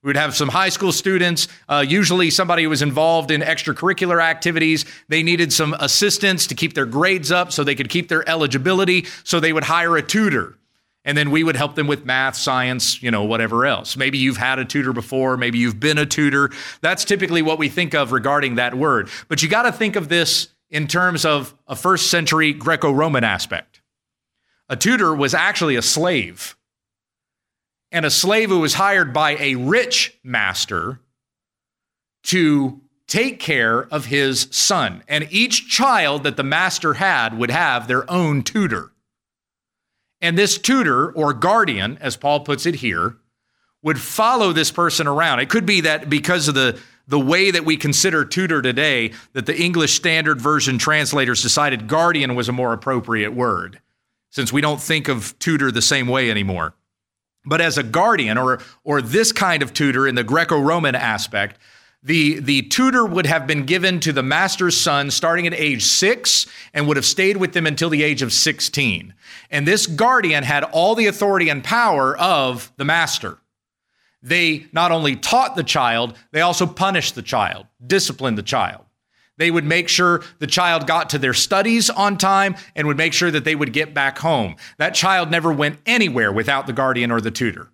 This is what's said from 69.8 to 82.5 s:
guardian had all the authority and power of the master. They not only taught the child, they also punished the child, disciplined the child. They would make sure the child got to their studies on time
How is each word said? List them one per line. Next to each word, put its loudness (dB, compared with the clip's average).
guardian 2
had 0
all 2
the 2
authority 2
and -2
power 2
of 0
the -6
master. -2
They 0
not 2
only 0
taught 0
the -2
child, 0
they 0
also 2
punished -2
the -12
child, -2
disciplined -2
the -6
child. -4
They 2
would 0
make 0
sure 2
the -6
child 0
got 0
to -2
their 0
studies 2
on 0
time 2